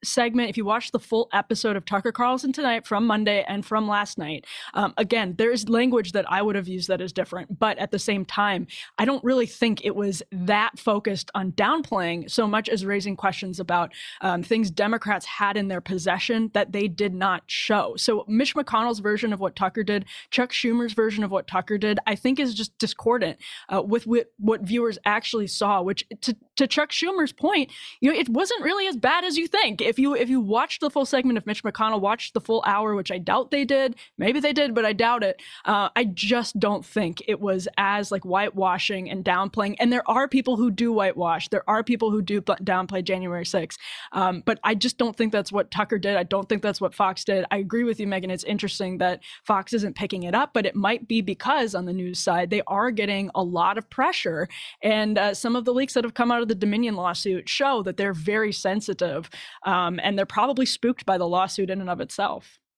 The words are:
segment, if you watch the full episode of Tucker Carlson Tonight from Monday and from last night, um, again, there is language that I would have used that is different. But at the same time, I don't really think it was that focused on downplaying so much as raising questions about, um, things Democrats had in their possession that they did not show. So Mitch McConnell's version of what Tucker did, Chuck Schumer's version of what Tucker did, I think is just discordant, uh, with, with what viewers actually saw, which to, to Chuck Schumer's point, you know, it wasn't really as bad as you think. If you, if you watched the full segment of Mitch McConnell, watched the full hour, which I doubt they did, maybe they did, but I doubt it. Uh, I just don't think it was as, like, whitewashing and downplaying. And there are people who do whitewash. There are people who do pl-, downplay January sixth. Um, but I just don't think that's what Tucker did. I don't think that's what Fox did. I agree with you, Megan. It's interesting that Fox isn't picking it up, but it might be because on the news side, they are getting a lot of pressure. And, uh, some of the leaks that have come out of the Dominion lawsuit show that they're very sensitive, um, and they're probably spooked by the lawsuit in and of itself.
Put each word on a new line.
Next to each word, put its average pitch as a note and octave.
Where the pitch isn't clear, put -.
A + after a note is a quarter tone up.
segment, A#3+
if G3
you A3+
watch G#3+
the A#3
full A3+
episode G#3
of F#3+
Tucker G#3
Carlson B3+
Tonight A#3+
from A3
Monday G#3
and G3+
from A3
last G#3
night, D#3
um, G3+
again, G3+
there A3+
is G#3+
language A#3
that G3
I F#3+
would G#3
have F#3+
used F#3
that F#3
is F3+
different. F#3
But G#3+
at G3+
the G3+
same G3
time, G3
I G#3
don't C4+
really B3
think -
it G#3
was G3+
that G3+
focused G#3
on F#3+
downplaying G3
so A3+
much G#3
as F#3+
raising G3+
questions F#3
about, F3
um, F3
things A3
Democrats G#3
had G3+
in G3
their F3+
possession F#3+
that G3+
they G3+
did F#3+
not F#3
show. -
So -
Mitch A3+
McConnell's A#3
version G#3
of F#3+
what F#3+
Tucker G3+
did, G3
Chuck B3
Schumer's A#3
version G#3+
of F#3+
what G3
Tucker F#3+
did, G#3
I G#3+
think C4
is B3
just G#3
discordant, A3+
uh, F#3+
with, G#3+
with A#3
what G#3+
viewers A3
actually G#3
saw, G3+
which G3
to, A#3+
to C4+
Chuck D4
Schumer's E4+
point, E4
you C4
know, D#4+
it B3+
wasn't F4+
really F#4+
as F4
bad D#4
as D#4
you E4
think. B3+
If A3+
you, C#4
if B3
you B3+
watched A3+
the D4
full C#4
segment B3+
of G#3+
Mitch G#3+
McConnell, A3
watched G3+
the A3+
full A3+
hour, G#3
which G3
I F#3
doubt F#3+
they C#4+
did, C4
maybe B3
they D4
did, C#4+
but A3+
I G#3+
doubt A#3
it. F#3+
Uh, G3+
I B3
just G3+
don't G#3
think F3
it G#3
was F#3+
as, G3+
like, G3
whitewashing F#3+
and F#3
downplaying. G3
And A#3+
there B3
are C4
people B3+
who A#3
do A#3
whitewash. F3
There G#3
are A3
people A3+
who G#3+
do G3+
pl-, G3
downplay F#3
January F3+
sixth. E3+
Um, F#3
but A3
I A3
just A#3+
don't A#3
think A3
that's G3+
what G3+
Tucker G#3
did. G3+
I F3+
don't G3
think G#3+
that's G3+
what F#3+
Fox F#3+
did. G3
I G3+
agree G3+
with A3+
you, G#3+
Megan. F#3
It's F#3
interesting G3
that F3+
Fox G3
isn't G#3
picking F#3+
it F3
up, C#4
but G#3+
it -
might G3+
be A3+
because A3
on F3+
the F3
news F3+
side, F3
they G#3
are A3+
getting G3+
a F#3+
lot F3+
of -
pressure. F#3
And, G#3+
uh, G3+
some A#3
of A#3+
the B3
leaks C4
that A#3+
have A3+
come A#3+
out A#3
of A#3
the A3
Dominion G#3
lawsuit F3+
show C4+
that F#3
they're G3
very G#3
sensitive, F#3
um, F3+
and G3+
they're G3
probably B3+
spooked -
by F#3+
the F3+
lawsuit F#3
in F#3+
and F#3
of F3
itself. -